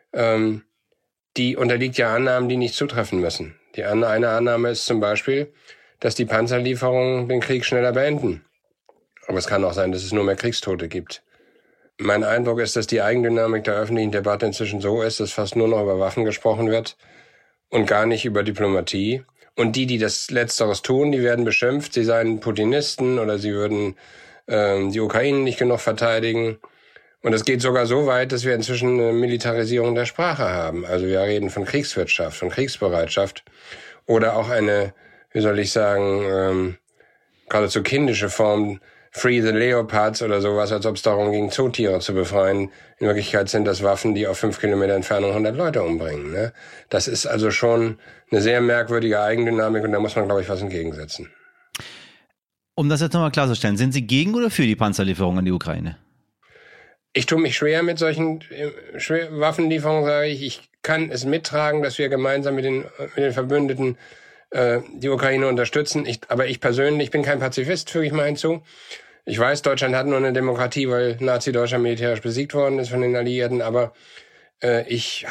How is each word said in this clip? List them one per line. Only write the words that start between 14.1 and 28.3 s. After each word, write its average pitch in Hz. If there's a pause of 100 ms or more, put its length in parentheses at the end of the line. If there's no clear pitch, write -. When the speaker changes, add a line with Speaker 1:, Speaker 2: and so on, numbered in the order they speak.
Speaker 1:
Debatte 101
inzwischen 101
so 104
ist, 110
dass 104
fast 104
nur 113
noch 113
über 98
Waffen 95
gesprochen 110
wird 113 (720)
und 110
gar 107
nicht 117
über 104
Diplomatie. 101 (320)
Und 117
die, 131
die 127
das 107
Letzteres 117
tun, 143
die 127
werden 120
beschimpft, 131
sie 120
seien 113
Putinisten 123
oder 107
sie 104
würden, 104 (540)
ähm, 101
die 107
Ukraine 123
nicht 131
genug 123
verteidigen. 113 (640)
Und 117
es 110
geht 127
sogar 123
so 131
weit, 131